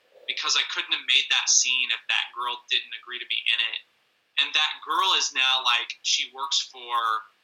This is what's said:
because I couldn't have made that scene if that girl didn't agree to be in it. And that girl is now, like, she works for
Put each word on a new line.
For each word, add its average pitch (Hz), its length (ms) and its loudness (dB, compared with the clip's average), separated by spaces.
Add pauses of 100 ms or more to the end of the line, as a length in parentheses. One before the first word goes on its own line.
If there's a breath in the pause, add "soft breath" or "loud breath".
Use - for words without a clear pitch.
(280)
because 139 280 -2
I 139 60 2
couldn't 175 300 -6
have 139 140 -4
made 131 240 4
that 127 200 2
scene 127 400 4
if 113 160 -4
that 113 300 0
girl 120 340 -6
didn't 120 240 -2
agree 120 240 -12
to 117 80 -8
be 110 160 -4 (100)
in 117 60 2
it. 110 220 -4 (600)
And 143 140 -2
that 151 300 0
girl 180 300 2
is 147 180 0
now, 131 320 2
like, 120 380 2
she 139 280 0
works 131 300 -2
for 117 640 -2 (200)